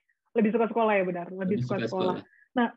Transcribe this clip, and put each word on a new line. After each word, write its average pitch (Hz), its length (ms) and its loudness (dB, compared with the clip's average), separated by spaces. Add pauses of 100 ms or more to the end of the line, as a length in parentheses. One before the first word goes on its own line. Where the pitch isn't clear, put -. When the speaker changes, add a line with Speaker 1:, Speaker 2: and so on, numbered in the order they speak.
(340)
Speaker 1:
Lebih 220 200 4
suka 226 160 2
sekolah 220 240 2
ya, 190 120 2
benar. 175 240 -4
Lebih 185 80 -12
Speaker 2:
Lebih 190 240 -2
Speaker 1:
suka - 160 -2
Speaker 2:
suka 226 80 -2
Speaker 1:
sekolah. 185 320 -2
Speaker 2:
sekolah. - 360 -18
Speaker 1:
Nah, 240 220 2